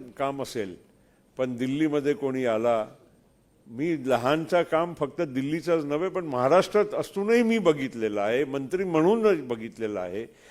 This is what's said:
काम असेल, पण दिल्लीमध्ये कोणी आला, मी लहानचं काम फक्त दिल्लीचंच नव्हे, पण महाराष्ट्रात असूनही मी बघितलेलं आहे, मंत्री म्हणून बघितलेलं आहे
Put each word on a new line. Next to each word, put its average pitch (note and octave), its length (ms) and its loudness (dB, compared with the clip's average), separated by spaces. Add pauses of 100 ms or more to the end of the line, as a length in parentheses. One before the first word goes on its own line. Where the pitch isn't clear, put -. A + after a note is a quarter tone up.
(180)
काम C#3 240 -4
असेल, G2+ 340 -6 (640)
पण B2+ 180 -2
दिल्लीमध्ये C#3+ 580 0
कोणी C3 320 -2
आला, A2+ 420 2 (800)
मी C3+ 420 -4
लहानचं D3+ 540 2
काम E3 300 -2
फक्त C#3+ 280 -6
दिल्लीचंच D3+ 640 -2
नव्हे, D3+ 240 -2
पण F3+ 160 -4
महाराष्ट्रात D#3 680 4
असूनही G3+ 500 2
मी A3+ 140 2
बघितलेलं A#2+ 640 0
आहे, A#2+ 240 0
मंत्री C#3 380 -4
म्हणून F3+ 640 2
बघितलेलं A2 520 -6
आहे F#2 260 -6 (260)